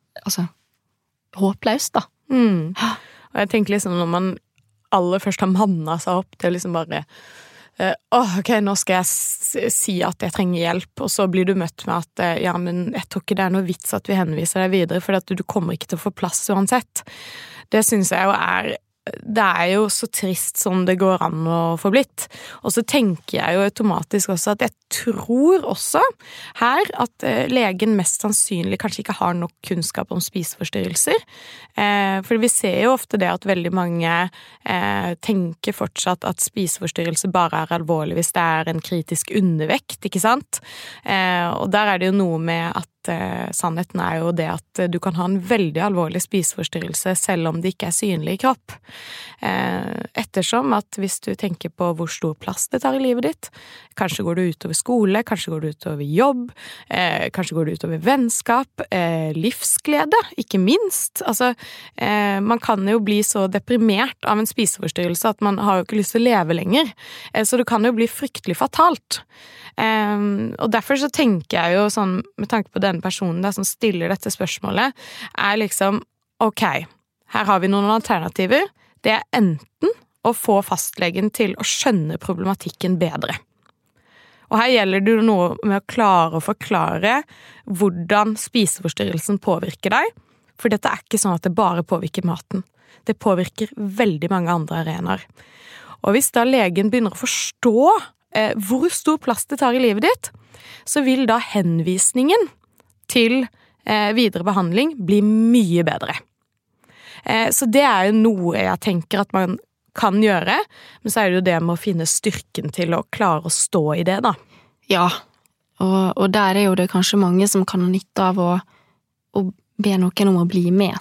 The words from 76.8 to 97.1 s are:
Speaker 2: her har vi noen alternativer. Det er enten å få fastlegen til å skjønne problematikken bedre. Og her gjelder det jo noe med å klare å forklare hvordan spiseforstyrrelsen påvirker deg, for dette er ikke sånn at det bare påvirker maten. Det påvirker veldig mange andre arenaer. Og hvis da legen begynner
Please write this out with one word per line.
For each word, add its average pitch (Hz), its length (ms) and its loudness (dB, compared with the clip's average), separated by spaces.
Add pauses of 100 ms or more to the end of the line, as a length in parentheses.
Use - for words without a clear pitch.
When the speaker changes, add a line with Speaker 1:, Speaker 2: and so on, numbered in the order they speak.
Speaker 2:
her 214 100 0
har 190 160 4
vi 185 60 2
noen 202 240 2
alternativer. 208 720 0 (400)
Det 214 100 2
er 220 100 0 (100)
enten 202 580 0 (340)
å 226 100 2
få 202 280 2
fastlegen 185 720 -2
til 202 220 0
å - 120 -6
skjønne 165 520 0
problematikken 185 800 -4
bedre. - 360 -2 (1160)
Og 220 80 4
her 247 140 4
gjelder 196 320 4
det 220 80 4
jo 220 100 4
noe 185 400 4
med 196 200 0
å - 40 -20
klare 180 460 4
å 160 100 -2
forklare 202 800 0 (440)
hvordan 202 680 2
spiseforstyrrelsen 190 1040 -2
påvirker - 520 -2
deg, 269 160 4 (500)
for 233 140 0
dette - 180 0
er - 160 -2
ikke - 160 -2
sånn 185 140 2
at 165 80 -4
det 185 120 -2
bare 175 300 2
påvirker 175 400 -4
maten. 180 400 -6 (400)
Det - 160 -4
påvirker 190 560 0
veldig 196 540 -2
mange 175 200 0
andre 165 320 -2
arenaer. 175 380 -4 (800)
Og 202 140 4
hvis 269 160 0
da 233 160 4
legen 196 420 2
begynner 220 220 0